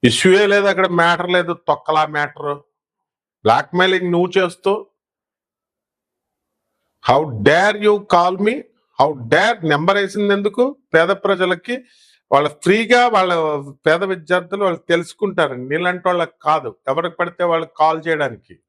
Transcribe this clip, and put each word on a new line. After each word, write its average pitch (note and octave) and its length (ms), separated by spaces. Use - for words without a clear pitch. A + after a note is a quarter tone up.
ఇష్యూయే F#3+ 440
లేదు G3+ 200
అక్కడ, F#3+ 240
మ్యాటర్ F3 400
లేదు, F3 300
తొక్కలా D#3 460
మ్యాటర్. D3 460
బ్లాక్‌మెయిలింగ్ F3+ 640
నువ్వు F3+ 200
చేస్తూ, F#3+ 420
how C3+ 180
dare F3+ 380
you G#3 160
call F3+ 320
me, G#3 180
how C#3 100
dare, G3 380
నెంబర్ D#3+ 340
వేసింది G3+ 360
ఎందుకు? G#3 300
పేద E3+ 280
ప్రజలకి F#3 580
వాళ్ళ C#3+ 160
ఫ్రీగా, A3+ 500
వాళ్ళ F#3+ 240
పేద E3 200
విద్యార్థులు F3+ 600
వాళ్ళు F3 220
తెలుసుకుంటారు, E3+ 760
నీలాంటి F3 440
వాళ్ళకి F3 360
కాదు. D3 280
ఎవరికి E3 300
పడితే F3 260
వాళ్ళకి E3 320
కాల్ D#3+ 260
చేయడానికి. D3 520